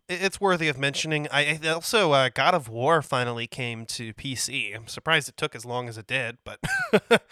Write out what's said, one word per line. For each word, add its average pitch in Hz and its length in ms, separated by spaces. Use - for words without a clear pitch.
it, 180 140
it's 190 180
worthy 180 280
of 135 100
mentioning. 147 540
I, 147 320
I 160 60
also, 170 420
uh, 135 200
God 156 220
of 131 160
War 135 320
finally 120 460
came 117 400
to 113 260
P 135 220
C. 113 380
I'm 113 140
surprised 160 420
it - 80
took 151 180
as 113 100
long 123 220
as 110 100
it 107 80
did, 123 380
but 104 160